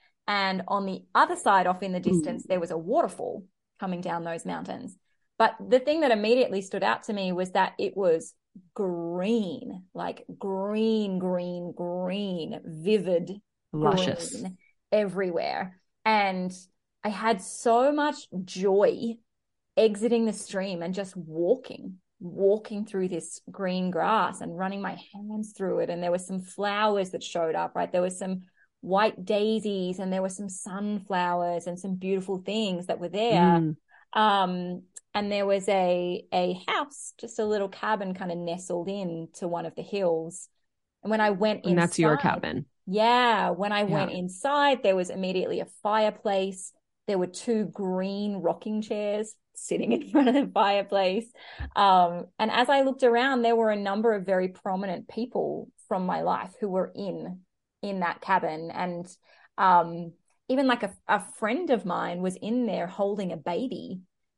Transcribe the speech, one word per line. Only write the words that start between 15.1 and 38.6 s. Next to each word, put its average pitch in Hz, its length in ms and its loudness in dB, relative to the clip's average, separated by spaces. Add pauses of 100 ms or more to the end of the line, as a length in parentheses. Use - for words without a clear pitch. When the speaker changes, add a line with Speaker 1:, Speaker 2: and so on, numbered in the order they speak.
Speaker 1:
And 190 480 2 (520)
I 208 60 -2
had 214 320 0
so 247 500 2
much 294 240 0 (280)
joy 196 720 2 (600)
exiting 220 480 4
the 214 80 0
stream 190 500 -6
and 180 120 -4
just 196 220 -8
walking, 175 800 -2 (220)
walking 202 640 0
through 190 240 -4
this 170 320 -8 (100)
green 185 400 -2
grass 185 500 0
and 170 180 -8
running 196 240 -4
my 185 160 -8 (160)
hands 214 420 -10
through 175 240 -2
it. 170 100 -2
And 175 120 -6
there 175 80 -2
were 175 80 0
some 185 220 -6
flowers 202 720 0
that 185 120 -8
showed 165 320 -2
up, 170 220 -4
right? 180 140 -2
There 180 120 2
were 185 80 0
some 190 320 -6 (380)
white 196 440 2
daisies 208 720 0
and 185 140 -4
there 190 100 0
were 190 60 -2
some 202 200 -8
sunflowers 185 1160 -2
and 180 120 -6
some 190 180 -6
beautiful 185 420 -2
things 185 480 -4
that - 120 -4
were 175 100 -6
there. 180 520 4
Speaker 2:
Mm. 160 160 0 (360)
Speaker 1:
Um, 180 720 2 (300)
and 202 180 -2
there 202 160 0
was 196 220 2
a, 180 640 2
a 180 360 0
house, - 500 -4
just - 200 -10
a 220 60 0
little 214 240 0
cabin 196 460 -4
kind 185 160 -6
of 170 80 -4
nestled 175 500 -6